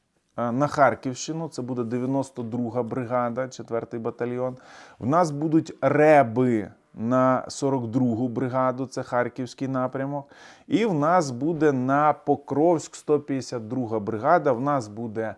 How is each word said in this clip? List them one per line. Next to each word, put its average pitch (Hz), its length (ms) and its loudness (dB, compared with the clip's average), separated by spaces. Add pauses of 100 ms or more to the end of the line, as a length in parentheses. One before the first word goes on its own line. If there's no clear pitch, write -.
(380)
е, 117 140 -2
на 135 160 0
Харківщину, 143 800 0
це 139 120 -8
буде 123 220 -2
дев'яносто 127 600 -2
друга 120 400 -2
бригада, 120 640 -2
четвертий 117 520 -6
батальйон. 123 580 -4 (420)
В 101 60 -6
нас 156 260 2
будуть 151 500 0
реби 127 880 4 (220)
на 127 540 2
сорок 135 400 -2
другу 123 400 0
бригаду, 127 580 -2
це 127 180 -8
харківський 123 640 -4
напрямок. 135 640 -4 (380)
І 202 180 2
в 208 80 0
нас 156 380 2
буде 147 400 0
на 139 420 2
Покровськ 147 840 0
сто 151 240 0
п'ятдесят 127 480 -6
друга 113 320 -2
бригада, 139 520 2
в 117 100 0
нас 139 260 -2
буде 110 500 -8